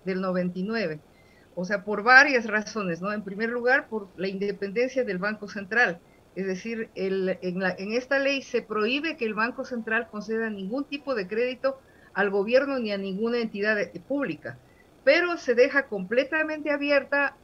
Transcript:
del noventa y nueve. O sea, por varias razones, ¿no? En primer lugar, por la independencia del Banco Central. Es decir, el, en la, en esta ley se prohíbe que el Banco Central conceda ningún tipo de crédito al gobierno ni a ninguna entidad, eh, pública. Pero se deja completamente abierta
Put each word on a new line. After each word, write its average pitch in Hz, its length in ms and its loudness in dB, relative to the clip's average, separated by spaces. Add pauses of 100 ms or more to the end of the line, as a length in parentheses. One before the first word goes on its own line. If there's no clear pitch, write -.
del 185 160 -2
noventa 180 400 -2
y - 20 -2
nueve. 190 380 -4 (560)
O 180 80 -4
sea, 202 180 -4
por 208 220 -4
varias 254 420 8
razones, 202 560 -2
¿no? 202 100 -4
En 214 100 -6
primer 202 260 -4
lugar, 247 400 2
por 214 180 -6 (100)
la 185 120 -2
independencia 202 760 -2
del 202 160 -2
Banco 208 300 -4
Central. 202 500 0 (380)
Es 190 100 -4
decir, 220 480 -6
el, 190 480 -2
en 180 160 -4
la, 185 180 0
en 202 180 -6
esta 254 260 0
ley 269 220 0
se 233 200 -2
prohíbe 247 540 -2
que 254 80 -4
el 214 100 -2
Banco 240 300 -2
Central 233 440 -2
conceda 220 420 -4
ningún 208 340 -4
tipo 285 320 -4
de 196 100 -2
crédito 247 540 -2 (340)
al 202 160 2
gobierno 247 480 2
ni 220 140 -2
a 202 40 -2
ninguna 196 420 -2
entidad, 220 420 0
eh, - 100 -4 (160)
pública. 190 500 -4 (480)
Pero 339 340 4
se 254 160 -2
deja 269 320 4
completamente 294 840 -2
abierta 285 720 2